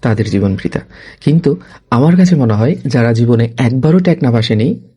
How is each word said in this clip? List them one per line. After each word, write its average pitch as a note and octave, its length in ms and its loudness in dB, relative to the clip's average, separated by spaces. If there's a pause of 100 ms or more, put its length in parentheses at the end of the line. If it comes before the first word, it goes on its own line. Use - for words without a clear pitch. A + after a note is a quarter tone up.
তাদের A2 240 -2
জীবন G2+ 280 -2
বৃথা।" - 260 -6 (400)
কিন্তু D3 360 0 (340)
আমার D3 260 2
কাছে F3+ 200 4
মনে A#2+ 160 0
হয়, A2+ 220 0 (120)
যারা A#2+ 260 0
জীবনে A#2 360 0 (100)
একবারও C3 400 0
টেকনাফ D#3+ 360 0
আসেনি A2+ 460 -2 (160)